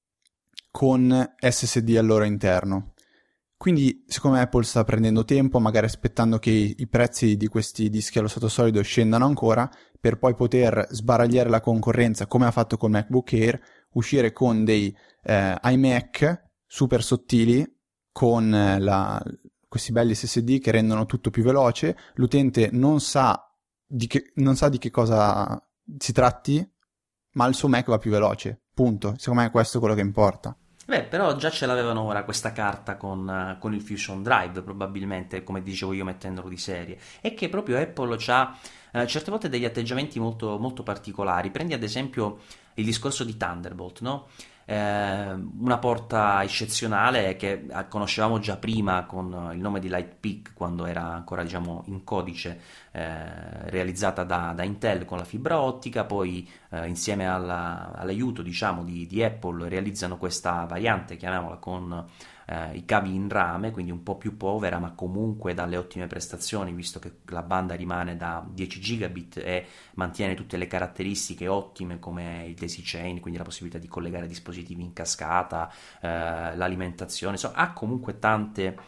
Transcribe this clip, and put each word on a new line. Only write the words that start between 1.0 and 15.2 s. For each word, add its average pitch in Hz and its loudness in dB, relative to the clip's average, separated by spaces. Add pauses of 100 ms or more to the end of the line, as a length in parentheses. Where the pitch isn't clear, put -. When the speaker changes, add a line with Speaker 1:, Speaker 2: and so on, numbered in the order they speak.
Speaker 1:
S 123 2
S 120 0
D 113 4
al 113 6
loro 110 6
interno. 98 0 (640)
Quindi, 143 2
secondo 135 2
me, 123 4
Apple 123 4
sta 113 2
prendendo 110 4
tempo, 135 4
magari 110 4
aspettando 113 2
che - 0
i, 107 4
i 123 -4
prezzi 117 4
di 104 2
questi 110 0
dischi 107 -2
allo 107 2
stato 113 -2
solido 113 4
scendano 113 4
ancora, 120 4 (300)
per 110 4
poi 127 4
poter 117 4
sbaragliare 120 4
la 113 4
concorrenza, 113 2
come 123 4
ha 117 6
fatto 117 2
col 110 2
MacBook 107 2
Air, 117 4 (340)
uscire 120 2
con 110 4
dei, 104 4 (280)